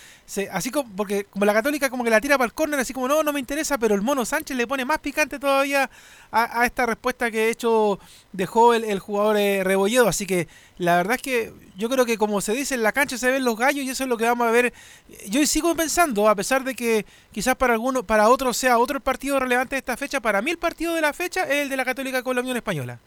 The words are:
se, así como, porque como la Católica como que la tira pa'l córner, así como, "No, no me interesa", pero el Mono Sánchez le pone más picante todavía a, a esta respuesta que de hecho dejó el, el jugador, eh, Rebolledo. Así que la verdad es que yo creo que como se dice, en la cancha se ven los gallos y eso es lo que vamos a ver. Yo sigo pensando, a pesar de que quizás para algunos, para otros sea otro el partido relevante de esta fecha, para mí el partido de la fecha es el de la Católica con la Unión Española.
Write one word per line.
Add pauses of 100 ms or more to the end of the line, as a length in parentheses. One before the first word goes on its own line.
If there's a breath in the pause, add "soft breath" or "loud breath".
(260 loud breath)
se,
así
como,
porque
como
la
Católica
como
que
la
tira
pa'l
córner,
así
como,
"No,
no
me
interesa",
pero
el
Mono
Sánchez
le
pone
más
picante
todavía (400 loud breath)
a,
a
esta
respuesta
que
de
hecho (340 loud breath)
dejó
el,
el
jugador,
eh,
Rebolledo.
Así
que (300 loud breath)
la
verdad
es
que (240)
yo
creo
que
como
se
dice,
en
la
cancha
se
ven
los
gallos
y
eso
es
lo
que
vamos
a
ver. (560 loud breath)
Yo
sigo
pensando,
a
pesar
de
que (280 soft breath)
quizás
para
algunos,
para
otros
sea
otro
el
partido
relevante
de
esta
fecha,
para
mí
el
partido
de
la
fecha
es
el
de
la
Católica
con
la
Unión
Española.